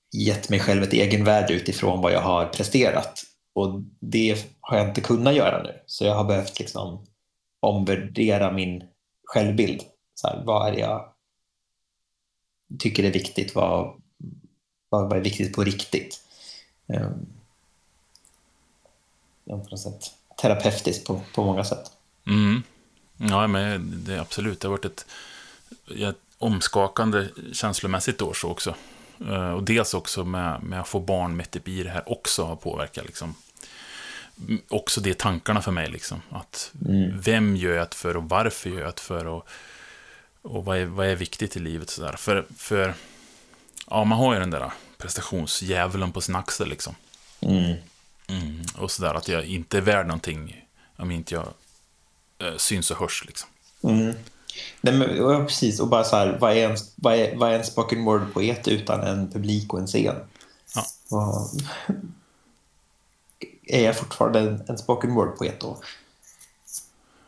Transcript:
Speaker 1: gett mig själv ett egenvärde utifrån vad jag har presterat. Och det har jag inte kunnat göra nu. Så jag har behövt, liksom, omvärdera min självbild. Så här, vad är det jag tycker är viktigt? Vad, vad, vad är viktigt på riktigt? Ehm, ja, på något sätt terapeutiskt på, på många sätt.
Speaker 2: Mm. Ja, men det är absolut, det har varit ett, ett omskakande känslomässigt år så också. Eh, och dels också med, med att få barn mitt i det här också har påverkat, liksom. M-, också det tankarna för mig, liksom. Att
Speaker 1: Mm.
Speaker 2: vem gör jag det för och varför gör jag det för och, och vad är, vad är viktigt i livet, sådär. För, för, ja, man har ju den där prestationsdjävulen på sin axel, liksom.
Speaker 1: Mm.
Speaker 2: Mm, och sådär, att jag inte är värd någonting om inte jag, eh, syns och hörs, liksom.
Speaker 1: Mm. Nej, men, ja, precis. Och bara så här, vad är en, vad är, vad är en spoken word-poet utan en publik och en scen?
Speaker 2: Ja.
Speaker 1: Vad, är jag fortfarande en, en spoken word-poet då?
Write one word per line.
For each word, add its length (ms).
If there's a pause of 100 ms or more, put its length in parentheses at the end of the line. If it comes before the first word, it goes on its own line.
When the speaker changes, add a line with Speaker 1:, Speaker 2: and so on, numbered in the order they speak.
(120)
Speaker 1:
gett 380
mig 100
själv 240
ett 100
egenvärde 600
utifrån 480
vad 120
jag 80
har 240
presterat. 800 (300)
Och 280 (180)
det 460 (160)
har 160
jag 100
inte 140
kunnat 340
göra 280
nu. 220
Så 200
jag 100
har 80
behövt, 360
liksom, 460 (540)
omvärdera 920
min 320 (400)
självbild. 580 (340)
Så 120
här, 180
vad 220
är 40
det 80
jag 300 (1700)
tycker 240
är 80
viktigt? 440
Vad, 460 (880)
vad, 200
vad 80
är 60
viktigt 320
på 80
riktigt? 580 (720)
Ehm, 320 (2250)
ja, 140
på 120
något 100
sätt 320 (300)
terapeutiskt 640
på, 140 (140)
på 80
många 200
sätt. 280 (360)
Speaker 2:
Mm. 360 (540)
Ja, 300
men 580
det 80
är 60
absolut, 400
det 80
har 100
varit 80
ett, 200 (920)
ett 160 (220)
omskakande 880 (260)
känslomässigt 680
år 120
så 160
också. 260 (540)
Eh, 220
och 120
dels 300
också 320
med, 380
med 180
att 60
få 120
barn 380
mitt 300
i 160
det 60
här 220
också 320
har 120
påverkat, 500
liksom. 300 (1120)
M-, 200
också 320
det 160
tankarna 440
för 100
mig, 180
liksom. 400
Att 420 (140)
Speaker 1:
Mm. 360
Speaker 2:
vem 340
gör 200
jag 140
det 60
för 220
och 120
varför 400
gör 120
jag 140
det 60
för 260
och, 200 (920)
och 240
vad 120
är, 80
vad 220
är 80
viktigt 400
i 40
livet, 300
sådär. 280
För, 280 (120)
för, 360 (960)
ja, 140
man 140
har 160
ju 60
den 100
där 220 (260)
prestationsdjävulen 1120
på 100
sin 140
axel, 340
liksom. 260 (440)
Speaker 1:
Mm. 360 (520)
Speaker 2:
Mm, 340 (160)
och 140
sådär, 220
att 140
jag 180
inte 320
är 40
värd 260
någonting 580 (320)
om 140
inte 220
jag, 140 (920)
eh, 180
syns 340
och 60
hörs, 300
liksom. 220 (340)
Speaker 1:
Mm. 300 (680)
Nej, 120
men, 240
ja, 300
precis. 320
Och 80
bara 160
så 120
här, 260
vad 160
är 120
en, 80 (180)
vad 200
är, 200
vad 160
är 80
en 60
spoken 400
word-poet 600
utan 340
en 300
publik 420
och 60
en 80
scen? 280 (600)
Speaker 2:
Ja. 80 (260)
Speaker 1:
Vad, 400 (2250)
är 160
jag 140
fortfarande 420
en, 280
en 100
spoken 380
word-poet 440
då? 180 (1500)